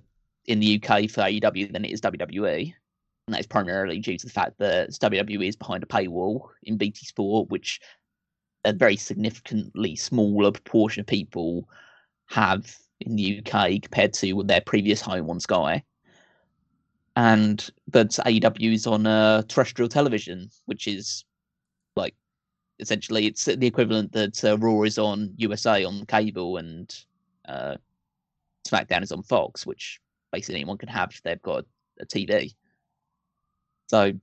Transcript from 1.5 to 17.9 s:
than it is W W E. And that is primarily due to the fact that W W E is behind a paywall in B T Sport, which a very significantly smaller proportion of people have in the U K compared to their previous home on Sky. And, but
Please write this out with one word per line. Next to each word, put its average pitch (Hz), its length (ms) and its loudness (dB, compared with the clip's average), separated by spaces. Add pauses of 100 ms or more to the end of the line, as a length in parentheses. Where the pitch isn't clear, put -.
than - 140 -6
it - 60 -8
is 110 100 -8
W 92 160 -2
W 98 300 -4
E. 90 280 -2 (520)
And 110 60 -6
that 107 60 -2
is 104 80 -8
primarily 95 500 -2
due - 220 -6
to - 80 -14
the 123 40 -16
fact - 280 -4
that 90 400 0
W 104 200 2
W 104 220 -2
E 92 60 0
is 104 80 -4
behind 95 260 -8
a - 60 -12
paywall 95 600 -2 (140)
in 110 160 -4
B 104 140 -2
T - 160 -20
Sport, 104 420 0
which - 300 -6 (840)
a 107 80 4
very 104 220 4
significantly 104 1000 -4
smaller 104 560 2
proportion 107 500 0
of 107 60 -10
people 87 600 -4 (600)
have 98 480 0 (240)
in 117 160 -6
the 104 80 0
U 101 180 -2
K 101 380 0
compared - 340 2
to 98 300 -2
their 98 180 4
previous 104 400 0
home 92 280 -4
on 85 100 -6
Sky. 87 440 0 (1300)
And, 107 520 4 (200)
but 113 400 4